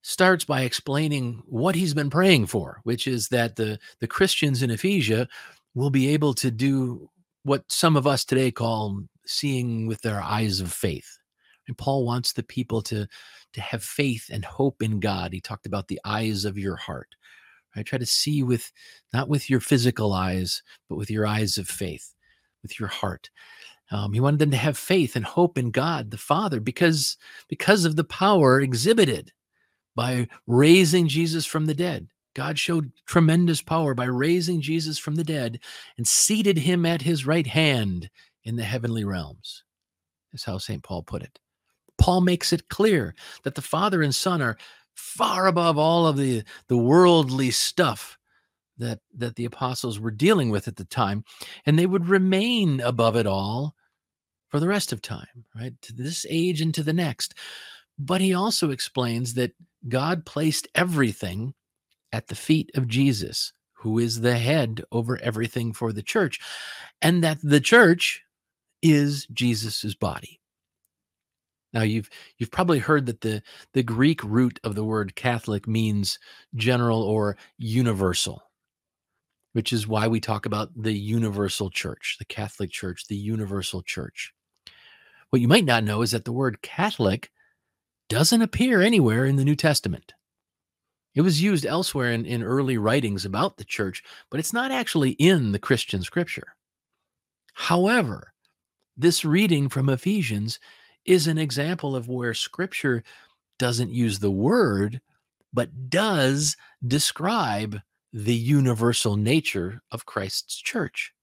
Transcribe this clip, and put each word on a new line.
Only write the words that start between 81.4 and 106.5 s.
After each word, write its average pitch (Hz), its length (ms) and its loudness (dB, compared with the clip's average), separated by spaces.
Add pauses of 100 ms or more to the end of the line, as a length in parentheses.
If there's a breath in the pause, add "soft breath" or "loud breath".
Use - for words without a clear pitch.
church, - 480 -8
the - 60 -14
Catholic 104 440 -8
Church, - 380 -10
the 107 80 -6
universal 101 640 -6
church. - 520 -10 (1000 loud breath)
What 131 100 4
you 120 60 4
might 175 180 6
not 117 180 2
know 107 200 0
is 110 80 0
that 113 140 -4
the 123 60 -6
word 123 300 -2
Catholic 123 720 -2 (760)
doesn't 165 360 4
appear 226 400 2
anywhere 135 420 4
in 139 120 2
the 135 80 2
New 147 100 4
Testament. - 580 0 (1040)
It 139 60 4
was 160 200 4
used 180 240 2
elsewhere 135 460 -2
in, 113 160 -2
in 117 160 -4
early 131 340 0
writings 107 480 0
about 107 320 -2
the 113 60 -14
church, 98 400 -6 (260 loud breath)
but 135 100 -4
it's 160 140 -6
not 247 180 -4
actually 175 400 0
in 147 420 4
the 101 60 -2
Christian 101 440 0
scripture. - 520 -6 (1000)
However, 180 800 0 (640)
this 160 300 2
reading 160 440 2
from 135 200 0
Ephesians 123 720 -2 (460 soft breath)
is 175 220 4
an 160 100 0
example 147 580 -2
of 120 120 -6
where 123 260 -4
scripture 135 720 -4 (560 soft breath)
doesn't 120 320 -2
use 117 280 0
the 101 120 0
word, 113 720 0 (520)
but 123 360 -6
does 147 640 2 (300 soft breath)